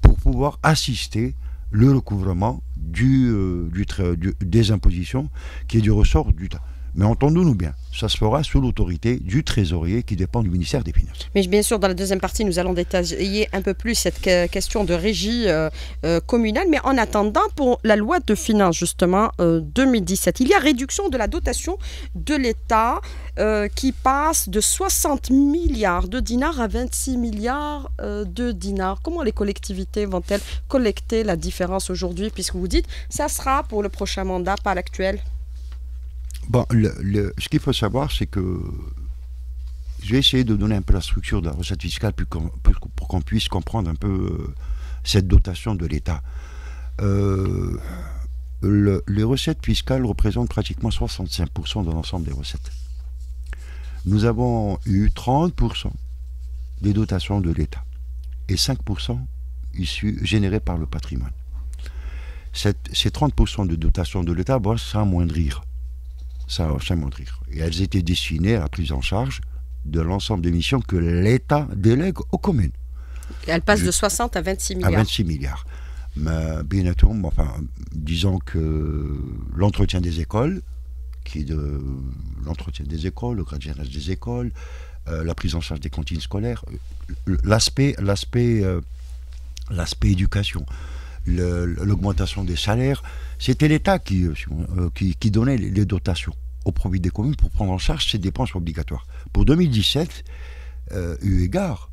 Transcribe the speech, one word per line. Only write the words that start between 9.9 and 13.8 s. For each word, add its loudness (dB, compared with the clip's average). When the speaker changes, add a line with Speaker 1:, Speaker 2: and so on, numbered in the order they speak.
Speaker 1:
qui -4
dépend 0
du 0
ministère 0
des -4
Finances. 2
Speaker 2:
Mais 4
bien 4
sûr, 2
dans 4
la 2
deuxième 0
partie, 0
nous 2
allons 0
détailler 0
un -2
peu 0
plus -2